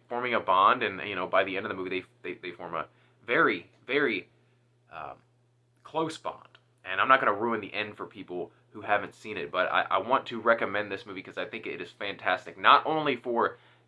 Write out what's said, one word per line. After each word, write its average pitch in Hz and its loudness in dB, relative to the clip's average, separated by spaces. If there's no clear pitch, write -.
forming 120 -2
a 107 4
bond, 101 6
and, 98 -2
you 101 -6
know, 90 -4
by 92 4
the 95 -2
end 95 -4
of 104 -4
the 98 -4
movie, 92 -4
they, 92 -6
they, 85 -14
they - -12
form 85 -12
a 78 -4
very, 120 2
very, 123 0
um, 76 -12
close 160 -4
bond. - -10
And 92 -4
I'm 113 4
not 131 8
gonna 117 2
ruin 110 -2
the 95 -12
end 104 -4
for 95 -10
people 87 -10
who 104 -16
haven't 101 -2
seen 107 -12
it, 73 -8
but 90 0
I, 90 2
I 95 2
want 120 0
to 117 -8
recommend 104 2
this 98 -10
movie 95 -10
'cause 92 -14
I 90 -4
think 107 -10
it 87 -8
is 87 -10
fantastic, 95 -4
not 113 8
only 151 0
for 117 -2